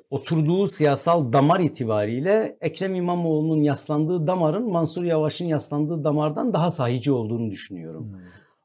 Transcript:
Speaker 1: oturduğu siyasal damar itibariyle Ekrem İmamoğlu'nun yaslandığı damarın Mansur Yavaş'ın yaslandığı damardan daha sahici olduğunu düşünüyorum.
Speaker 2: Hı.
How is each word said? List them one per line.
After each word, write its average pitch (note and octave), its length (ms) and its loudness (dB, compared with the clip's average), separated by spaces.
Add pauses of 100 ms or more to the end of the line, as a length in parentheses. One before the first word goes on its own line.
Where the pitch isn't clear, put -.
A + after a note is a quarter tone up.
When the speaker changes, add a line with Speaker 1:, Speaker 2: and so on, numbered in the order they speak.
Speaker 1:
oturduğu E3 580 0
siyasal D3 640 2
damar D3+ 260 6
itibariyle C3 1000 0
Ekrem F#3 340 -4
İmamoğlu'nun D#3+ 680 0
yaslandığı D#3 640 0
damarın F#3 440 0
Mansur E3+ 320 0
Yavaş'ın D#3+ 420 0
yaslandığı D3+ 580 -2
damardan D3+ 500 0
daha E3+ 180 2
sahici B2+ 400 0
olduğunu A#2 400 -2
düşünüyorum. F2 600 -10
Speaker 2:
Hı. F#2+ 40 -16 (480)